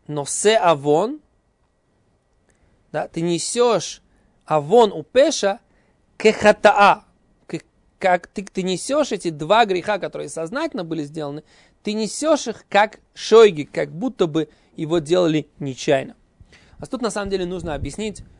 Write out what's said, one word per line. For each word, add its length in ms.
«Носе 500
авон», 640
да, 160
ты 140
несёшь 840
авон 460
у 100
пеша 580
кехатаа, 880
к-, 160
как 300
ты, 180
ты 160
несёшь 500
эти 200
два 340
греха, 320
которые 320
сознательно 540
были 200
сделаны, 400
ты 120
несёшь 540
их 220
как 300
шойги, 500
как 260
будто 360
бы 200
его 240
делали 480
нечаянно. 580
А 80
тут 160
на 80
самом 220
деле 160
нужно 260
объяснить, 500